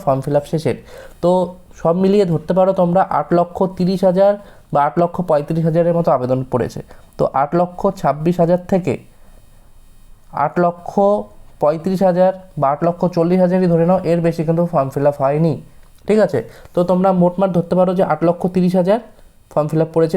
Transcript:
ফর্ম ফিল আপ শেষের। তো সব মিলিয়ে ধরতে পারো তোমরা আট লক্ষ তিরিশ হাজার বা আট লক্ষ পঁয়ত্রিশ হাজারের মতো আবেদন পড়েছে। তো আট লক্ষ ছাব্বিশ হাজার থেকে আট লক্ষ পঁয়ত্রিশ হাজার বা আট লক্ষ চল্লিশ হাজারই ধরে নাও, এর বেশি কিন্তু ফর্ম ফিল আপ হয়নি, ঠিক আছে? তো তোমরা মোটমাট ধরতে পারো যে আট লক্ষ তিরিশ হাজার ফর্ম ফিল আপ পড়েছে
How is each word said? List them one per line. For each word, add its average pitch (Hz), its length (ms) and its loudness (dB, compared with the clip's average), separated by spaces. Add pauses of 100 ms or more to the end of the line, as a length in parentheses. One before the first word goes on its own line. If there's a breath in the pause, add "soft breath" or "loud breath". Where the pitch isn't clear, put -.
ফর্ম 135 200 0
ফিল 143 160 -2
আপ - 120 -8
শেষের। 147 240 -2 (460 loud breath)
তো 175 80 2 (500)
সব 165 220 0
মিলিয়ে 196 300 2
ধরতে 156 260 -4
পারো 185 120 4 (100)
তোমরা 180 220 2 (160)
আট 147 100 -4 (100)
লক্ষ 175 180 -2 (220)
তিরিশ 180 300 0
হাজার 196 240 4 (400 loud breath)
বা 143 140 2
আট 151 160 -4
লক্ষ 175 140 -2 (120)
পঁয়ত্রিশ 160 400 0
হাজারের 170 300 2
মতো 170 180 0
আবেদন 127 220 -2 (140)
পড়েছে। 120 280 -4 (380 loud breath)
তো 147 60 0 (180)
আট 147 80 -2 (100)
লক্ষ 180 200 -4 (200)
ছাব্বিশ 156 420 0
হাজার 175 180 2 (120)
থেকে 180 220 0 (1500 soft breath)
আট 143 100 -4 (100)
লক্ষ 175 280 -4 (680)
পঁয়ত্রিশ 165 460 -2
হাজার 185 240 2 (280)
বা 139 120 2
আট 151 140 -6
লক্ষ 175 140 -2 (160)
চল্লিশ 175 280 2
হাজারই 185 280 2
ধরে 165 160 2
নাও, 185 100 2 (120)
এর 170 160 2
বেশি 165 220 -2
কিন্তু 170 140 0 (100)
ফর্ম 135 220 0
ফিল 143 160 0
আপ 143 120 -6
হয়নি, 151 320 0 (540 soft breath)
ঠিক 214 180 2
আছে? - 120 -4 (360 loud breath)
তো 175 60 2 (100)
তোমরা 185 200 2 (120)
মোটমাট 180 340 0
ধরতে 170 220 -2
পারো 180 200 2
যে 185 140 2
আট 156 160 -2
লক্ষ 175 140 -2 (120)
তিরিশ 180 260 2
হাজার 196 180 0 (540 soft breath)
ফর্ম 151 180 0
ফিল 160 140 0
আপ 160 120 -4
পড়েছে 165 200 2